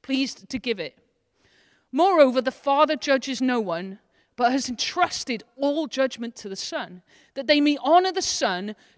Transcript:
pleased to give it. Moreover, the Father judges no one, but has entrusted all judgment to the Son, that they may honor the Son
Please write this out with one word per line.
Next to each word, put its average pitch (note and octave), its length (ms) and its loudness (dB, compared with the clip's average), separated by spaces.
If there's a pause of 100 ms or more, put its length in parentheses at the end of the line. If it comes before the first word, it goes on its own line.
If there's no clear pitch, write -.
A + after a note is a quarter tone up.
pleased - 480 -4
to C4 120 -6
give A3+ 180 -4
it. D#3 180 -10 (960)
Moreover, C#4+ 520 4
the B3 100 -4
Father C#4+ 440 0
judges C4+ 440 -2
no B3+ 200 0
one, F#3+ 380 -8 (380)
but B3 160 2
has C4 160 -2
entrusted - 720 -4 (140)
all C#4+ 300 0
judgment A#3 500 -4
to G3+ 140 -14
the F#3+ 40 -10
Son, F3+ 480 -10 (300)
that C4+ 140 -8
they D4 160 6
may D4 160 4
honor F4+ 340 4
the F#4 80 -4
Son G3+ 560 -2 (200)